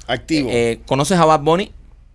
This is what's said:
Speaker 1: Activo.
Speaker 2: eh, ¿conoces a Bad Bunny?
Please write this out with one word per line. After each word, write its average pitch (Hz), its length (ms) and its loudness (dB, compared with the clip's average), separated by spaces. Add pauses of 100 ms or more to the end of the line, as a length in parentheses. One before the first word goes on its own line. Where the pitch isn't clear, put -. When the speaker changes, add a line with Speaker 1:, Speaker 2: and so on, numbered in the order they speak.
Speaker 1:
Activo. 131 440 -4
Speaker 2:
eh, 117 360 -2
¿conoces 147 320 0
a 160 60 4
Bad 156 160 4
Bunny? 165 300 0 (440)